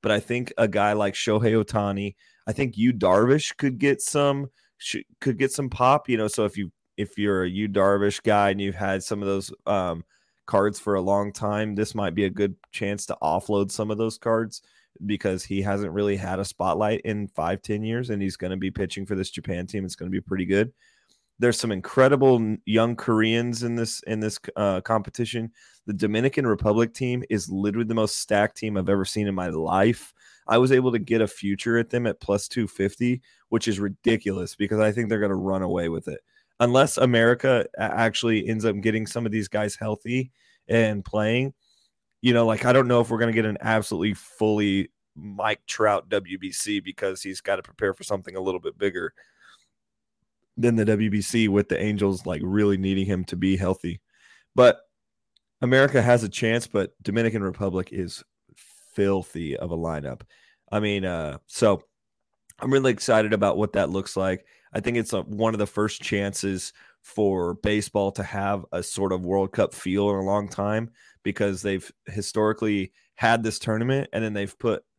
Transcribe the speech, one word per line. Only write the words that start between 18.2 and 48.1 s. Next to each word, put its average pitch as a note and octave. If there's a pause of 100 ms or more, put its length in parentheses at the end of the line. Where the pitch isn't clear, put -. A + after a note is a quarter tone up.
he's F#2+
gonna F#2
be F#2+
pitching G2
for G2
this F#2+
Japan F2+
team. G2
It's F2+
gonna F2
be F#2+
pretty F#2+
good. G2+ (680)
There's A#2+
some A2+
incredible C3
n-, A2
young A2+
Koreans A#2
in A#2
this, A#2
in A2
this, G#2+ (160)
uh, G2
competition. A2+ (360)
The G#2
Dominican A2
Republic A2+
team B2
is G#2
literally G#2
the A2+
most A2
stacked G#2
team G#2+
I've F#2+
ever G2
seen G#2
in G2
my F2+
life. F2 (320)
I A2+
was B2+
able B2+
to A2+
get A2+
a G#2+
future G2+
at A#2
them A#2+
at -
plus G2+
two A2
fifty, B2 (280)
which A2+
is G2+
ridiculous G2+
because G2+
I G#2+
think A2+
they're G#2+
gonna G2+
run F#2+
away F2
with E2
it. - (400)
Unless B2+
America B2 (100)
a-, -
actually A2+
ends A2
up G#2
getting A2
some A#2
of G#2
these G#2+
guys G#2+
healthy A#2+ (380)
and G#2+
playing, A#2 (680)
you B2
know, A#2
like, A2
I B2
don't B2+
know A#2+
if A2+
we're A2+
gonna A#2
get A2
an G#2+
absolutely G#2
fully G#2 (260)
Mike G2+
Trout G#2
W F#2+
B F#2
C G#2
because F#2+
he's F#2+
gotta F#2+
prepare -
for -
something F#2+